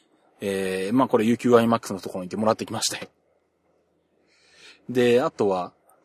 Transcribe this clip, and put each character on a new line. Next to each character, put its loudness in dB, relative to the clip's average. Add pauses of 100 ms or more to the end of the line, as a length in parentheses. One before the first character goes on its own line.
(400)
え -4
ー、 0
ま 2
あ、 -2
こ 2
れ 2
ユ 2
ー -4
キ -2
ュ 4
ー 6
ワ 8
イ 2
マ 2
ッ -20
ク -14
ス -6
の -10
と -10
こ -10
ろ -8
に -10
行 -16
っ -
て -10
も -2
ら 4
っ 0
て -6
き -12
ま -8
し -2
た -10
よ。 -14 (1800)
で、 4
あ -2
と 0
は、 -4 (320)